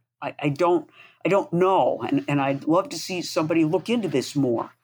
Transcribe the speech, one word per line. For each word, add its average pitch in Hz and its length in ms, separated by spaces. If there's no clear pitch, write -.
I, 143 180
I 147 120
don't, 170 380
I - 60
don't 190 220
know. 175 540
And, 139 220
and 143 140
I'd 139 220
love 170 260
to 165 80
see 180 240
somebody 165 420
look 160 240
into 220 200
this 139 280
more. - 340